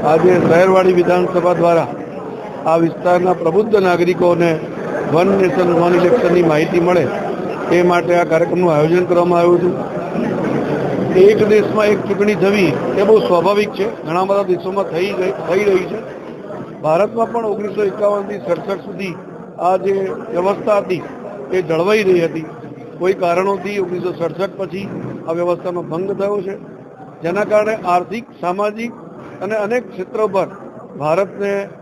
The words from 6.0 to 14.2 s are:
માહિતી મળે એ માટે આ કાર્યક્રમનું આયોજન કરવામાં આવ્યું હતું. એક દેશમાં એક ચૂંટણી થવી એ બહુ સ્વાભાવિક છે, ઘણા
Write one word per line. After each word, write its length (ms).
માહિતી 360
મળે 280
એ 120
માટે 320
આ 80
કાર્યક્રમનું 500
આયોજન 320
કરવામાં 340
આવ્યું 180
હતું. 380
એક 320
દેશમાં 380
એક 220
ચૂંટણી 280
થવી 380
એ 60
બહુ 160
સ્વાભાવિક 540
છે, 300
ઘણા 200